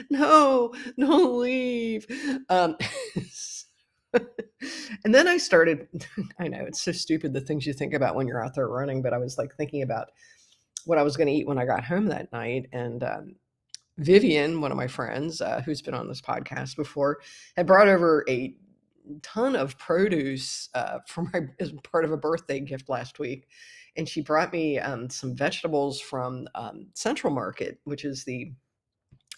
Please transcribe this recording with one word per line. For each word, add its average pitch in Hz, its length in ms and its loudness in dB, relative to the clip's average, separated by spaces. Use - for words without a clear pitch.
"No, 277 640 6
don't 269 440 6
leave." 240 680 -2
Um, 180 280 4
<laughs> - 20 2
and 214 100 6
then 302 140 10
I 359 80 4
started, 165 520 4
<laughs> - 200 -8
I 175 100 -4
know, - 160 -8
it's - 180 -10
so 175 100 -2
stupid 160 400 -2
the 135 80 -4
things 147 260 -4
you 147 60 -4
think 139 220 -6
about 127 200 0
when 127 140 -2
you're 117 160 -4
out 131 100 -8
there 131 140 -2
running, 131 340 -4
but 127 100 -2
I 120 60 -2
was, 123 200 -6
like, 127 180 -6
thinking 143 260 -4
about 120 280 -6
what 165 140 2
I 147 40 4
was 143 140 0
gonna 147 160 2
eat 151 140 0
when 139 120 -2
I 123 80 -2
got 117 180 0
home 180 220 -2
that - 260 -4
night. 120 400 -6
And, 120 300 -6
um, 104 320 -6
Vivian, 160 640 4
one 143 100 -2
of 135 60 -4
my 127 100 -4
friends, 131 540 -6
uh, 101 240 -2
who's 147 180 -6
been - 120 -8
on 117 140 -6
this 131 140 -12
podcast - 540 -8
before, 143 440 -2
had 175 100 0
brought 196 220 10
over 170 400 6
a 131 260 -2
ton 247 340 -2
of 135 220 -2
produce, 151 960 0
uh, 127 280 -4
<laughs> - 40 -20
for - 160 -8
my, 180 80 0
as 165 140 -6
part 165 140 2
of 156 80 0
a 160 40 -2
birthday 151 440 -2
gift 131 280 -10
last 123 300 -6
week. 135 300 -8
And 160 120 -4
she 160 140 -6
brought 156 300 2
me, 156 260 0
um, 123 320 -6
some - 260 -8
vegetables 143 640 -2
from, 127 540 -8
um, 107 400 -12
Central - 380 -2
Market, - 520 -6
which 143 200 -8
is 139 200 -8
the 127 280 -10